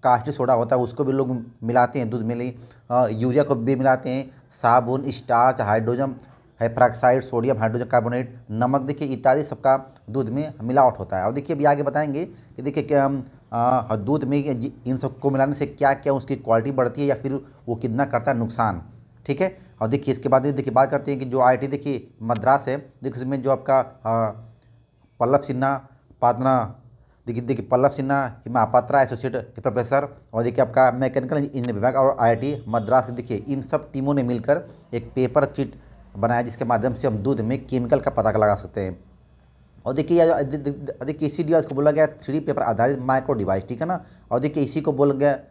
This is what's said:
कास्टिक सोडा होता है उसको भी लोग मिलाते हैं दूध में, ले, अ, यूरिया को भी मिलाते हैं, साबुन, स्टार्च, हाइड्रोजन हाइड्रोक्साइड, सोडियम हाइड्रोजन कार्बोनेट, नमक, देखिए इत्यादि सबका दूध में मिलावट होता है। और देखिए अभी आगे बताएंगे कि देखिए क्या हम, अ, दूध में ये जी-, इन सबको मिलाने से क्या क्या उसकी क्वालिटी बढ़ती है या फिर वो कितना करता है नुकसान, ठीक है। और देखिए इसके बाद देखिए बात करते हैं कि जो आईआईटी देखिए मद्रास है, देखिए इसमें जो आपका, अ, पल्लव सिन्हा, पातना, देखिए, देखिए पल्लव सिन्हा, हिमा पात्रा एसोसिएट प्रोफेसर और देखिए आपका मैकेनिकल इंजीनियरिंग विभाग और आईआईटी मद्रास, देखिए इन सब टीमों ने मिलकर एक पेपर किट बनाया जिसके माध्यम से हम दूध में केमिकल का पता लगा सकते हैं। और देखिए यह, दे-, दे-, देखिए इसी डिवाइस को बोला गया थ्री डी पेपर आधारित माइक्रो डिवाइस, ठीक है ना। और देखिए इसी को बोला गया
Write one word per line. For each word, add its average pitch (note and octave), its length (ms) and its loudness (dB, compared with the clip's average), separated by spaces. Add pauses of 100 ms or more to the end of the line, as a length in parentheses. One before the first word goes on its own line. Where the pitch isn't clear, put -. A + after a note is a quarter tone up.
कास्टिक B2 320 2
सोडा B2+ 180 2
होता A#2+ 220 2
है B2+ 60 2
उसको A#2+ 220 -2
भी C3 80 0
लोग B2+ 340 -2 (180)
मिलाते A#2+ 360 2
हैं A#2 100 -4
दूध A#2 120 -4
में, A#2 140 -4
ले, A#2+ 180 -6 (380)
अ, B2 200 4
यूरिया B2 320 2
को D3 120 2
भी A#2 200 0
मिलाते C3 340 2
हैं, C3 220 -6 (200)
साबुन, B2+ 600 2
स्टार्च, B2 500 2
हाइड्रोजन A#2+ 540 0 (440)
हाइड्रोक्साइड, A#2+ 640 4
सोडियम A#2+ 360 0
हाइड्रोजन A2+ 280 -2
कार्बोनेट, A#2+ 520 0 (140)
नमक, B2 300 0
देखिए C#3+ 260 -6
इत्यादि C3+ 360 2
सबका C3+ 520 0 (140)
दूध A#2 200 -2
में D3 240 -6 (100)
मिलावट B2+ 360 2
होता F#2+ 180 -6
है। F#2 80 -2
और G#2+ 60 0
देखिए C#3 240 -4
अभी C#3+ 100 0
आगे C#3+ 180 4
बताएंगे D3 420 -2
कि - 360 -18
देखिए C#3+ 220 -2
क्या C#3 220 2
हम, C#3 200 -2 (280)
अ, A#2 420 0
दूध B2 280 -2
में C3+ 140 0
ये C#3+ 160 -2
जी-, A#2+ 340 -8
इन B2+ 100 -2
सबको C#3+ 320 -2
मिलाने C3+ 240 2
से C#3+ 120 -4
क्या C#3 280 2
क्या C#3 200 -2
उसकी C#3 220 -4
क्वालिटी A2+ 360 0
बढ़ती C3 300 0
है C#3+ 60 0
या C3+ 80 2
फिर C3+ 300 -6 (220)
वो A#2 80 -2
कितना A#2+ 300 -2
करता C3+ 260 -2
है B2 60 0
नुकसान, A2+ 440 -2 (440)
ठीक C#3 160 -2
है। F#3 160 -2 (240)
और A2+ 60 -2
देखिए C#3 260 0
इसके B2+ 160 -4
बाद C3 120 6
देखिए C3 320 -2
बात C3+ 180 4
करते C#3+ 200 -4
हैं C3+ 80 -4
कि C3+ 60 -8
जो B2+ 140 -2
आईआईटी B2+ 280 4
देखिए C3+ 400 -6 (140)
मद्रास A#2+ 460 0
है, C3 100 -2
देखिए B2 440 -10
इसमें C3 200 -4
जो C3 100 0
आपका, C3+ 280 2
अ, A2+ 500 -2 (880)
पल्लव B2+ 180 2
सिन्हा, C3+ 500 -2 (340)
पातना, B2 600 0 (460)
देखिए, A#2+ 140 -4
देखिए A#2+ 240 -4
पल्लव C3+ 240 4
सिन्हा, C#3 380 -2
हिमा A#2 380 -2
पात्रा B2 360 2
एसोसिएट B2 340 -2
प्रोफेसर B2 840 -2 (160)
और A2+ 100 -2
देखिए B2 220 2
आपका B2+ 260 4
मैकेनिकल B2+ 460 -2
इंजीनियरिंग C3 380 -4
विभाग A#2+ 200 0
और C3+ 240 2
आईआईटी A#2 480 0
मद्रास, A2+ 420 0
देखिए A#2+ 280 -8
इन C#3 240 -6
सब D3 300 -4
टीमों C#3 220 -2
ने C#3 100 0
मिलकर B2 400 0 (300)
एक A#2 220 -8
पेपर C3 300 2
किट C#3 280 -6 (440)
बनाया A#2+ 240 0
जिसके A#2+ 240 -6
माध्यम A#2+ 280 0
से C3+ 140 -2
हम A2+ 80 0
दूध A2+ 260 0
में A#2+ 260 -4
केमिकल B2+ 320 0
का - 120 -2
पता G#2+ 200 2
लगा G#2 240 4
सकते G2+ 260 -8
हैं। F#2 180 -6 (840)
और B2 80 -4
देखिए D#3+ 300 4
यह, D#3+ 180 4
दे-, C#3+ 180 -4
दे-, C#3+ 460 -8
देखिए D3+ 220 -4
इसी D3 160 -4
डिवाइस D#3 220 2
को D3 100 -8
बोला D3 160 4
गया D3+ 160 4
थ्री D3 260 -8
डी D#3 60 0
पेपर C#3+ 220 -4
आधारित A#2+ 380 0
माइक्रो C3 360 0
डिवाइस, F#2+ 280 -2
ठीक - 180 -8
है D#3+ 60 -4
ना। F3+ 180 -6 (260)
और A#2+ 80 2
देखिए D3 240 -2
इसी C#3+ 180 -4
को D3+ 100 0
बोला C#3 220 4
गया C3+ 260 2 (120)